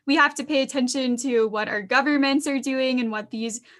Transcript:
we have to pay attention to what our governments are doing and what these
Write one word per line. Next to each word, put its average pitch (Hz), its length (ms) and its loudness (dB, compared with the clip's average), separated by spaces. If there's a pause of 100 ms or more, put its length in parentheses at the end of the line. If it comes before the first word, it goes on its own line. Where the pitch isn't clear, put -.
we 277 100 2
have 285 200 4
to 277 80 -6
pay 285 180 0
attention 262 560 -2
to 233 300 0
what 214 200 -4
our 208 140 -4
governments 277 640 2
are 277 140 0
doing 262 400 0
and 226 120 -2
what 214 200 -8
these 226 300 -8 (180)